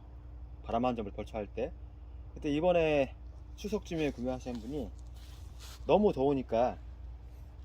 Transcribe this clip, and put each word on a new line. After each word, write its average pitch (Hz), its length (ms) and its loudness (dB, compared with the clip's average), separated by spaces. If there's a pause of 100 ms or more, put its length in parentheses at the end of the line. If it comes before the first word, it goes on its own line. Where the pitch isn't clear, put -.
(640)
바람 113 200 2
한 123 120 4
점을 104 140 -4
벌초할 104 380 -4
때. 123 240 -2 (640)
그때 151 160 -2
이번에 156 640 4 (420)
추석쯤에 170 540 0
구매하신 127 500 -4
분이 120 300 -4 (960)
너무 185 260 8
더우니까 127 680 4 (880)